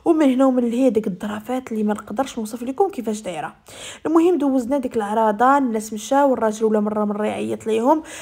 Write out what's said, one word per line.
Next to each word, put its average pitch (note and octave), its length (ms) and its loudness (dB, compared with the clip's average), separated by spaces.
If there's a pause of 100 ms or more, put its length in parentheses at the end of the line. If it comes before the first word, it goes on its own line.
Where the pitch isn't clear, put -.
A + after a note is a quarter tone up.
ومن D#4 280 4
هنا C4+ 120 4
ومن B3 240 2
لهي B3+ 200 2
ديك G#3+ 180 0
الظرافات G#3+ 640 -8
اللي G#3+ 120 -2
ما G#3 100 2
نقدرش A#3 460 -6
نوصف A3+ 240 -8
لكم C4+ 260 0
كيفاش G#3+ 320 -6
دايره. D#3+ 340 -8 (500)
المهم، E4 320 4
دوزنا C4 400 0
ديك B3 200 -4
العراضه، A3 600 2
الناس A3 360 -2
مشاو، C4+ 380 2
والراجل A3 340 0
ولا G#3+ 140 2
مره G#3+ 260 -2
مره G#3 200 -2
يعيط G#3+ 420 -6
ليهم: B3 360 2 (180)